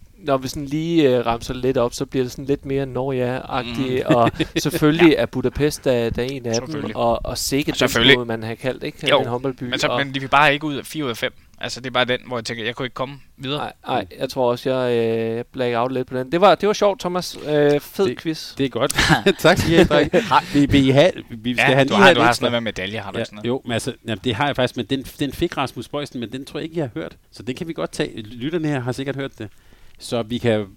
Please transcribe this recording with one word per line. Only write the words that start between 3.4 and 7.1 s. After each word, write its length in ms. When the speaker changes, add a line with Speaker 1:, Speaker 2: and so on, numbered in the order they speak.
Speaker 2:
Mm. 80
Speaker 1:
Og 140
Speaker 2:
<laughs> 100
Speaker 1:
selvfølgelig 540
Speaker 2:
Ja. 120
Speaker 1:
er 40
Budapest, 580
der, 260
der 120
er 40
en 200
af 80
dem. 0
Speaker 2:
Selvfølgelig. 420
Speaker 1:
Og, 300